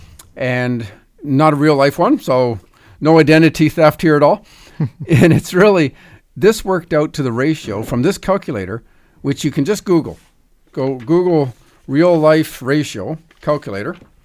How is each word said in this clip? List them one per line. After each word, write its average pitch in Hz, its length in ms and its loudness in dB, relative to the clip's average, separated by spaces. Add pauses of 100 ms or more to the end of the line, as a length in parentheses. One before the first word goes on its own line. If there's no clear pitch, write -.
(360)
and 123 500 -4 (380)
not 147 280 2
a 147 40 -2
real 151 180 2
life 139 240 2
one, 208 220 0
so 127 400 -2 (400)
no 160 180 4
identity 156 500 4
theft 156 340 2
here 156 140 2
at 147 60 0
all. 165 220 2 (340)
<laughs> - 300 -6
And 165 240 4
it's - 200 -2
really, 180 440 2 (400)
this 214 280 0
worked 185 280 -4
out 156 220 0
to 143 100 -4
the 127 80 -4
ratio 120 500 -4
from 120 200 -4
this 190 160 0
calculator, 117 680 -6 (380)
which 139 220 -4
you 147 60 -2
can 139 140 -2
just 202 200 -4
Google. 147 320 -2 (540)
Go 135 260 -4
Google 156 560 0 (360)
real 165 280 2
life 156 460 0
ratio 135 560 -6 (220)
calculator. 143 560 -8 (280)